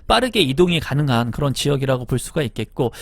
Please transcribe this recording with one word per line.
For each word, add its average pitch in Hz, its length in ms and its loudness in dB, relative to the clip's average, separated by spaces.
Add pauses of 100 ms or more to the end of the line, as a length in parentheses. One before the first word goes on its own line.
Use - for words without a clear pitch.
빠르게 233 320 2
이동이 165 400 2
가능한 131 520 0
그런 139 220 -2
지역이라고 131 520 0
볼 123 140 -2
수가 - 220 -6
있겠고 117 600 -4